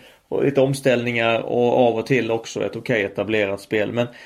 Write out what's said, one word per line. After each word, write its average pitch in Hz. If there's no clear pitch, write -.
och -
lite 139
omställningar 120
och 120
av 113
och 110
till 113
också 113
ett 101
okej 117
etablerat 101
spel. 104
Men 120